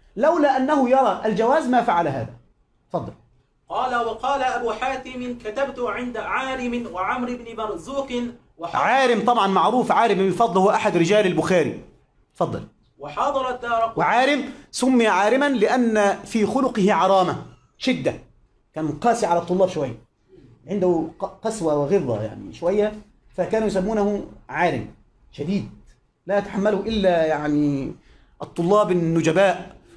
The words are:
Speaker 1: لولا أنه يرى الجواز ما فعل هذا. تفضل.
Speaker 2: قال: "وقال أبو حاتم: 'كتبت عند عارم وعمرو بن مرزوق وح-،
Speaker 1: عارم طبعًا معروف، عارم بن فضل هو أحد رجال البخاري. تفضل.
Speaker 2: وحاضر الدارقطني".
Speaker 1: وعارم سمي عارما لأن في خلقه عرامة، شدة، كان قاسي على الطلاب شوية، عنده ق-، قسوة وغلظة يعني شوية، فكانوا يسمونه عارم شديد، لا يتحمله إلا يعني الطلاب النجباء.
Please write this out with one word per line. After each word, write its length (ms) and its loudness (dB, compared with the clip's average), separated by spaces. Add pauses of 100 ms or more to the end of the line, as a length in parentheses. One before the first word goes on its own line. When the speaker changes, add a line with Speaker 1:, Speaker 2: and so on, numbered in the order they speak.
(160)
Speaker 1:
لولا 400 2
أنه 340 2
يرى 340 4
الجواز 420 2
ما 160 4
فعل 260 2
هذا. 260 -6 (560)
تفضل. 220 -6 (560)
Speaker 2:
قال: 380 -2
"وقال 360 -2
أبو 300 -2
حاتم: 640 -6
'كتبت 400 -6
عند 380 -6
عارم 760 -4
وعمرو 440 -4
بن 200 -14
مرزوق 520 -6 (500)
وح-، 180 -8
Speaker 1:
عارم 480 2
طبعًا 220 4
معروف، 460 2
عارم 260 4
بن 120 2
فضل 300 2
هو 100 6
أحد 260 0
رجال 300 4
البخاري. 580 0 (500)
تفضل. 300 -4 (340)
Speaker 2:
وحاضر 560 -4
الدارقطني". 420 -2
Speaker 1:
وعارم 480 2 (260)
سمي 360 2
عارما 420 2
لأن 760 2
في 220 0
خلقه 480 2
عرامة، 520 2 (320)
شدة، 360 -2 (600)
كان 180 -4
قاسي 340 0
على 140 2
الطلاب 280 2
شوية، 300 -6 (680)
عنده 420 0 (100)
ق-، 60 -6 (180)
قسوة 340 -2
وغلظة 460 0
يعني 300 -10
شوية، 400 -2 (440)
فكانوا 300 -2
يسمونه 600 -2 (220)
عارم 460 -2 (380)
شديد، 380 -4 (560)
لا 120 0
يتحمله 420 0
إلا 460 2
يعني 680 0 (480)
الطلاب 480 0
النجباء. 840 0 (200)